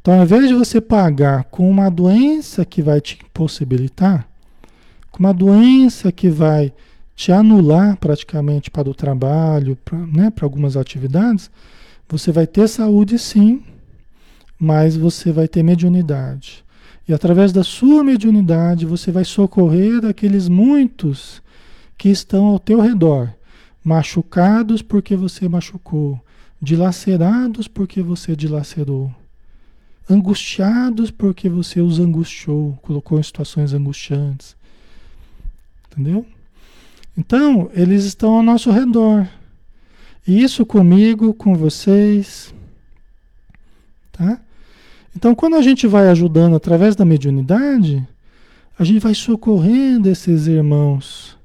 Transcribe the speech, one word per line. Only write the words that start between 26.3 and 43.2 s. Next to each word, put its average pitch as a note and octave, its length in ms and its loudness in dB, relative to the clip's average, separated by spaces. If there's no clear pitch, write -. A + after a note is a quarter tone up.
dilacerados F#3 1080 -2
porque F#3+ 340 -8
você F3 320 -6
dilacerou, C#3+ 800 -8
angustiados G#3 1000 -2
porque G3 380 -4
você F3 320 -4
os E3+ 180 0
angustiou, D#3 800 -4
colocou D3+ 380 -6
em D3+ 40 -2
situações D3 500 -6
angustiantes." C#3+ 840 -8
Entendeu? E3 340 -6
Então, A#3+ 540 0
eles F#3+ 320 0
estão A3 300 -2
ao A3+ 60 2
nosso A#3 300 2
redor. A3 560 0
E F#3+ 160 2
isso C4 240 0
comigo, G#3+ 680 4
com G3+ 200 0
vocês, G3+ 1000 -2